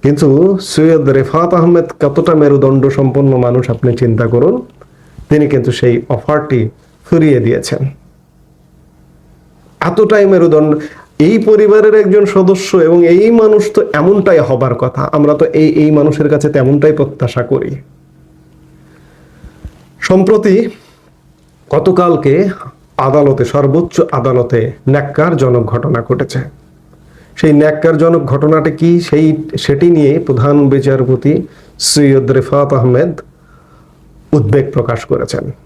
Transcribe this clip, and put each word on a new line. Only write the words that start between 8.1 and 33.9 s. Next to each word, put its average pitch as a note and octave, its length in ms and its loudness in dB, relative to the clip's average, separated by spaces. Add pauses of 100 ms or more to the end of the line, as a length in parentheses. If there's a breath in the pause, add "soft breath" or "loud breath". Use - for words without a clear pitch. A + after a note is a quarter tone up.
এতটাই G3+ 460 2
মেরুদণ্ড, D#3 500 2 (440 loud breath)
এই G3 200 2
পরিবারের G#3+ 560 4
একজন G3+ 300 2
সদস্য F#3+ 520 0
এবং E3+ 280 4
এই G3 260 4
মানুষ, G#3+ 420 2
তো - 100 0 (100)
এমনটাই F#3 460 2
হবার B2+ 360 -2
কথা। B2+ 360 -6
আমরা D3 220 0
তো D#3 120 0
এই, D#3 240 2
এই D3+ 220 2
মানুষের D3+ 380 0
কাছে D3+ 200 0
তেমনটাই C#3+ 440 2
প্রত্যাশা B2+ 500 -4
করি। - 320 -4 (2250 soft breath)
সম্প্রতি G3 680 0 (1000 soft breath)
গতকালকে F3 800 0 (480)
আদালতে, C#3 480 0
সর্বোচ্চ C#3+ 560 -2 (100)
আদালতে B2 600 -2 (180)
ন্যাক্কারজনক C#3 760 0
ঘটনা A#2 360 -4
ঘটেছে। - 380 -6 (960 soft breath)
সেই D#3 180 2
ন্যাক্কারজনক D3+ 720 2
ঘটনাটি D3+ 460 0
কি, E3+ 300 0
সেই, D#3 360 0 (200)
সেটি C#3+ 320 0
নিয়ে D#3 300 2
প্রধান C#3 500 0
বিচারপতি C3+ 800 0 (320 loud breath)
সৈয়দ C3+ 520 2
রেফাত C#3 420 0
আহমেদ B2+ 480 0 (1120 soft breath)